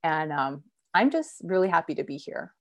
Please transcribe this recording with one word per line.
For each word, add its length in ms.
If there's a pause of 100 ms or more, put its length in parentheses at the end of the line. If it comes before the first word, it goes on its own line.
And, 300
um, 300 (320)
I'm 160
just 340
really 240
happy 280
to 80
be 120
here. 440